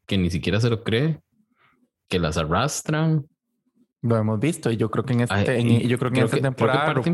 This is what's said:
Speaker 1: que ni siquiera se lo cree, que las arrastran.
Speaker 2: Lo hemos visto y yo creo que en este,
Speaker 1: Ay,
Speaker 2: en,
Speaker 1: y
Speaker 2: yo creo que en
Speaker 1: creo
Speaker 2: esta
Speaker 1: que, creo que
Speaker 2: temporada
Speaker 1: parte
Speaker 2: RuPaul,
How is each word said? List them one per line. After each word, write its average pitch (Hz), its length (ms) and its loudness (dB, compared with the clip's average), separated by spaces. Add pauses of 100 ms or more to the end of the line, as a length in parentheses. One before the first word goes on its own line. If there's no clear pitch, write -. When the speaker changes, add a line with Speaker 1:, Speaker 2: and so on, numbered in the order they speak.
Speaker 1:
que 101 100 -2
ni 87 120 2
siquiera 90 300 0
se 120 100 2
lo 110 140 -2
cree, 143 380 -2 (880)
que 92 100 0
las 82 180 -2
arrastran. 147 920 0 (720)
Speaker 2:
Lo 117 160 0
hemos 110 220 0
visto 143 320 -2
y 110 60 -2
yo 110 140 -2
creo 113 140 -2
que 123 80 -2
en 120 80 2
este, 117 120 0 (180)
Speaker 1:
Ay, 120 100 0
Speaker 2:
en, 120 80 2
Speaker 1:
y 117 180 4
Speaker 2:
yo 120 100 2
creo 123 140 -2
que 131 80 0
en 127 80 4
Speaker 1:
creo 139 100 -2
Speaker 2:
esta - 0 -
Speaker 1:
que, 127 40 0
creo 135 100 0
que 127 40 -10
Speaker 2:
temporada 135 300 0
Speaker 1:
parte 147 240 0
Speaker 2:
RuPaul, - 40 -